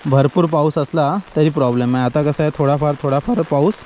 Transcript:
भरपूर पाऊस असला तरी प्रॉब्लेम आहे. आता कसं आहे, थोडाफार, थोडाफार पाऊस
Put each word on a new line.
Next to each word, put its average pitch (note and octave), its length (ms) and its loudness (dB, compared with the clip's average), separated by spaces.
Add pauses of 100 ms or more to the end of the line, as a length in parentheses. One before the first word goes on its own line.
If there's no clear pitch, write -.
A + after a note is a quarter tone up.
भरपूर C#3 380 2
पाऊस D#3 340 0
असला D3+ 380 -2 (200)
तरी D#3 140 2
प्रॉब्लेम B2 460 0
आहे. B2+ 80 0
आता C3+ 180 0
कसं D3 200 -2
आहे, D3+ 160 0
थोडाफार, D3 440 0
थोडाफार D3 400 -2
पाऊस D#3 320 0 (120)